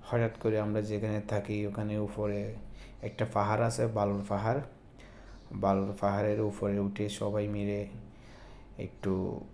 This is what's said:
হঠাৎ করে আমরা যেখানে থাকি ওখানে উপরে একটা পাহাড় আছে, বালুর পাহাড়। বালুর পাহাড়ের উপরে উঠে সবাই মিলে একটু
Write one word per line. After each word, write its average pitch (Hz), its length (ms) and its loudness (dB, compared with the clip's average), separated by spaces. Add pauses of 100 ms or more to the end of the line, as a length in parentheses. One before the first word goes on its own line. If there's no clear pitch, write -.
(100)
হঠাৎ 117 300 2
করে 110 200 4
আমরা 107 220 2
যেখানে 107 460 0
থাকি 104 380 0
ওখানে 107 320 0
উপরে 101 560 -2 (480)
একটা 104 300 -2
পাহাড় 110 320 4
আছে, 117 220 2
বালুর 101 420 2
পাহাড়। 110 320 2 (920)
বালুর 98 480 4
পাহাড়ের 104 400 4
উপরে 101 380 2
উঠে 101 300 0
সবাই 104 400 0
মিলে 101 380 0 (920)
একটু 95 600 -2 (140)